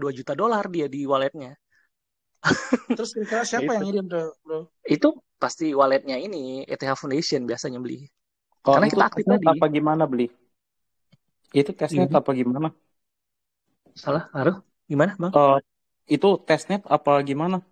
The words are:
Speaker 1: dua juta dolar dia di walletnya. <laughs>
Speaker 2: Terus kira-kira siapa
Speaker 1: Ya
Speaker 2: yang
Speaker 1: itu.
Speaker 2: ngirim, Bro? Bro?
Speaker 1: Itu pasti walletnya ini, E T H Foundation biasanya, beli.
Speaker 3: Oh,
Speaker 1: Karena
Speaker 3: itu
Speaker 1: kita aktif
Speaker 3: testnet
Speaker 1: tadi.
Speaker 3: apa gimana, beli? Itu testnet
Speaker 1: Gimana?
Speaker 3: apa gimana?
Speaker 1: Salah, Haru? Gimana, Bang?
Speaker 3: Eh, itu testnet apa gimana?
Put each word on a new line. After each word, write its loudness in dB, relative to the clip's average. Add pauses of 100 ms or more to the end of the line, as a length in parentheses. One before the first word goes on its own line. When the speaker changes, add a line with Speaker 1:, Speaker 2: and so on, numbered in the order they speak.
Speaker 1:
dua -4
juta -10
dolar -2 (100)
dia -2
di -8
walletnya. -2 (880)
<laughs> -2
Speaker 2:
Terus -6
kira-kira -4
siapa -2
Speaker 1:
Ya 0
Speaker 2:
yang -2
Speaker 1:
itu. -4
Speaker 2:
ngirim, -4
Bro? -4 (220)
Bro? -8 (360)
Speaker 1:
Itu 4 (340)
pasti -4 (140)
walletnya 2
ini, -10
E -6
T -6
H 0
Foundation -2
biasanya, -6
beli. -10 (680)
Speaker 3:
Oh, 8
Speaker 1:
Karena 4
Speaker 3:
itu 0
Speaker 1:
kita 4
aktif -4
Speaker 3:
testnet 4
Speaker 1:
tadi. 2
Speaker 3:
apa 2 (100)
gimana, 2
beli? 0 (1300)
Itu 0
testnet 0
Speaker 1:
Gimana? 4
Speaker 3:
apa 0 (100)
gimana? 0 (1400)
Speaker 1:
Salah, -4 (100)
Haru? 0 (360)
Gimana, 2
Bang? -4
Speaker 3:
Eh, 8 (600)
itu 2 (200)
testnet 0 (140)
apa 2 (180)
gimana? -2 (160)